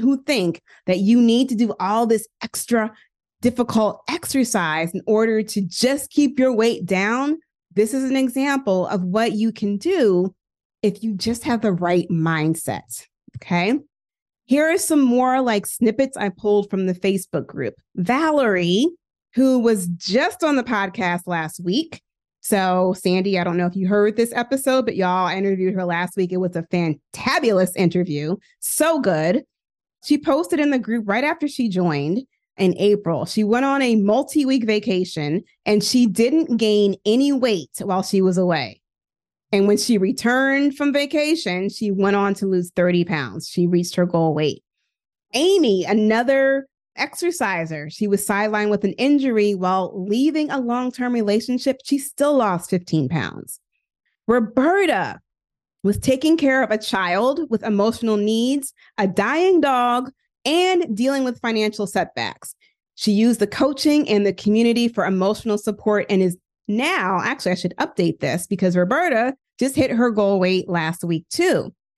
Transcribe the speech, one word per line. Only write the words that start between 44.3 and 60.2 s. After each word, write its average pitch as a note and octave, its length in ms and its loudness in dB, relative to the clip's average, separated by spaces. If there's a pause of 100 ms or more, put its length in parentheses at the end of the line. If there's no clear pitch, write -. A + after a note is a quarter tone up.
weight. D3+ 300 -2 (720)
Amy, C#4 500 2
another B3 800 2 (300)
exerciser, F3+ 920 -4
she G#3+ 180 -4
was G3 180 -2
sidelined G#3 460 0
with G#3 140 0
an G3 80 -2
injury B3 640 2
while F#3 380 -2 (140)
leaving C#4+ 440 0
a C#4+ 100 -4
long-term B3 520 -4
relationship. A#3+ 720 0
She C#4 140 0
still C#4+ 380 0
lost G3 340 0
fifteen E3+ 380 0
pounds. B2+ 500 -6 (720)
Roberta B3 920 0 (640)
was G3 160 0
taking C#4+ 380 2
care C4+ 260 2
of A#3+ 80 -2
a G#3+ 80 0
child G#3+ 640 0 (100)
with A3 140 -2
emotional G#3+ 540 0
needs, A#3 540 0 (260)
a G3 100 0
dying D#4 520 2
dog, B3+ 520 0 (320)